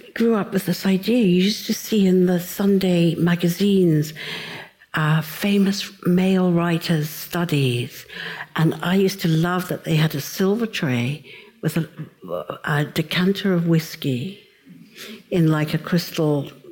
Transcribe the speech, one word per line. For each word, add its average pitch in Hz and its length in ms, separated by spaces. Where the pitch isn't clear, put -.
grew 226 220
up - 180
with 190 100
this - 220
idea. 190 320
You 180 260
used 214 220
to 220 80
see 202 320
in 185 200
the 180 140
Sunday 180 760
magazines, 175 1000
uh, 156 260
famous 196 720
male 185 460
writers' 165 580
studies. 139 960
And 160 260
I 175 120
used 196 260
to 170 80
love 175 400
that - 160
they 160 120
had 156 180
a 143 60
silver 202 460
tray 131 560
with - 160
a, 160 100
a 147 220
decanter 185 680
of 170 140
whiskey 156 760
in, 165 180
like, 151 260
a 156 40
crystal 151 680